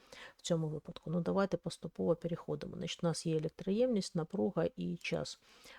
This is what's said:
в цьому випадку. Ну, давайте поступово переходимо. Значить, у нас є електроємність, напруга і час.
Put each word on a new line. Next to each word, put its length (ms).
в 60
цьому 260
випадку. 420
Ну, 100
давайте 360
поступово 600
переходимо. 600
Значить, 280
у 20
нас 200
є 120
електроємність, 760
напруга 520
і 200
час. 420